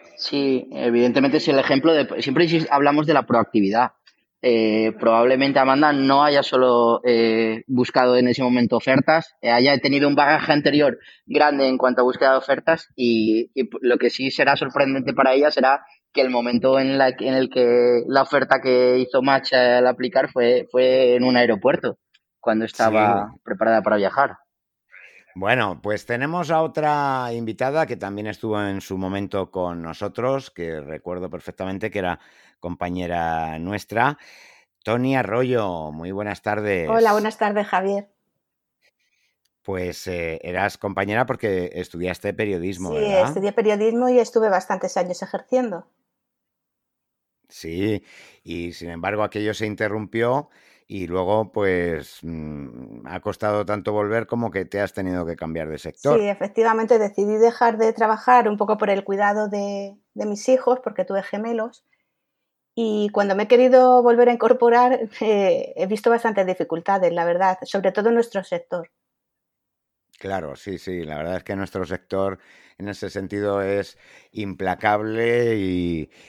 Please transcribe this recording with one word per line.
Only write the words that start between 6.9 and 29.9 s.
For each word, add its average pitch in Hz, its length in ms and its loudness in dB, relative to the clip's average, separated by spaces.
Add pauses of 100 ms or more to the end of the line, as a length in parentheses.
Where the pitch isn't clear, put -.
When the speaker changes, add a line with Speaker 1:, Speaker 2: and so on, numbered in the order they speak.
Speaker 1:
eh, 113 600 0
buscado 127 500 2
en 123 120 4
ese 123 160 0
momento 123 340 2
ofertas, 143 640 0
eh, 113 80 -2
haya 123 300 4
tenido 139 280 0
un 143 60 2
bagaje 143 400 2
anterior 147 460 2 (260)
grande 143 420 2
en 131 120 0
cuanto 127 220 2
a - 20 6
búsqueda 127 300 2
de 135 40 4
ofertas 139 580 -2
y, 113 600 0
y 135 80 -2
p-, 110 180 -8
lo 120 160 2
que 120 140 0
sí 131 180 -4
será 139 260 2
sorprendente 135 600 -2
para 131 180 4
ella 143 160 4
será 139 340 2 (300)
que 143 80 0
el 131 80 2
momento 120 500 2
en 135 200 0
la, 135 100 4
en 127 240 -4
el 131 160 0
que 120 580 4
la 135 140 4
oferta 135 400 0
que 127 380 4
hizo 127 240 0
match 135 300 0
al 123 340 4
aplicar 127 420 -2
fue, 120 400 0
fue 127 460 4
en 123 80 2
un 127 140 2
aeropuerto, 120 600 0 (420)
cuando 110 260 -2
estaba 107 640 2
Speaker 2:
Sí. - 120 -20
Speaker 1:
preparada 110 380 0
para 107 160 0
viajar. 104 380 0 (1040)
Speaker 2:
Bueno, 101 440 0
pues 104 240 -6
tenemos 147 460 -4
a 160 100 2
otra 143 720 -2
invitada 127 540 -4
que 123 100 -8
también 104 300 -8
estuvo 107 340 -6
en 98 180 -4
su 95 180 -10
momento 95 540 -6
con 87 300 -6
nosotros, 113 680 -6